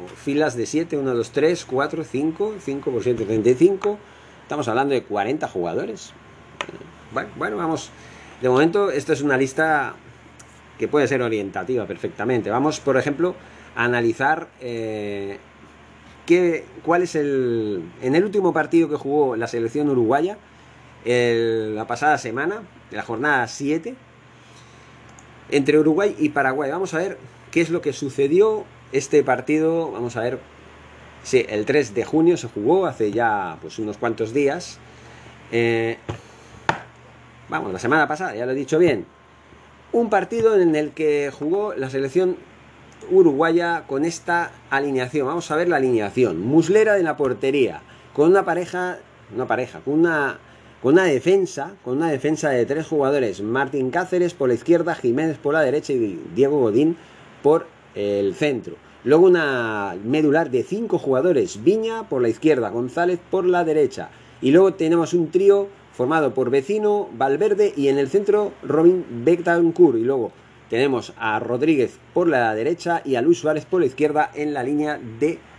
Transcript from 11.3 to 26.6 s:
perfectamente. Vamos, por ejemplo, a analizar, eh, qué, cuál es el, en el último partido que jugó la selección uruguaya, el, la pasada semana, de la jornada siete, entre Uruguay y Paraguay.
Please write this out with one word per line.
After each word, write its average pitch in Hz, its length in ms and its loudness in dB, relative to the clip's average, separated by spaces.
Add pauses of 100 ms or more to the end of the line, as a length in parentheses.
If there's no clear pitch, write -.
perfectamente. 101 640 -4
Vamos, 139 300 0
por 131 160 0
ejemplo, 147 380 0 (420)
a 120 80 0
analizar, 123 640 0 (120)
eh, 107 760 -8 (880)
qué, 170 380 2 (200)
cuál 175 180 2
es 175 120 -4
el, 120 680 -2 (200)
en 127 120 0
el 180 100 4
último 190 280 0
partido 156 360 2
que 147 80 -4
jugó 139 400 0
la 117 100 -4
selección 120 440 -2
uruguaya, 139 480 0 (680)
el, 113 720 0
la 110 100 -6
pasada 139 320 0
semana, 147 440 -6 (280)
de - 60 -12
la 104 60 -8
jornada 123 440 -2
siete, 160 480 -6 (1600)
entre 143 280 2
Uruguay 160 400 2
y 151 120 0
Paraguay. 135 400 -2